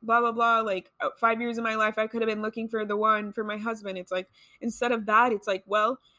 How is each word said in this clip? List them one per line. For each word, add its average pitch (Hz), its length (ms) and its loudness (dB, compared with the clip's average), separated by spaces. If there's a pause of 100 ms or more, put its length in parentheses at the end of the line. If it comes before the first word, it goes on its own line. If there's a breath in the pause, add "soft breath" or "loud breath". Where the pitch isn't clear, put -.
blah, 226 160 4
blah, 240 120 2
blah, 233 280 2
like, 196 320 -2 (100)
uh, 147 80 0 (100)
five 226 220 2
years 233 160 -2
of 233 60 -4
my 220 100 -2
life, 214 240 0
I 220 80 2
could 226 160 -4
have 220 80 0
been 214 140 -4
looking 220 260 -6
for 214 160 -4
the 208 100 -2
one 214 380 2
for 220 100 -6
my 214 140 -6
husband." 208 400 -6
It's 180 140 -10
like, 185 180 -4 (320 soft breath)
instead 240 320 -2
of 220 140 -4
that, 226 260 6
it's 202 140 -4
like, 190 180 -2
"Well, 214 340 0 (200 soft breath)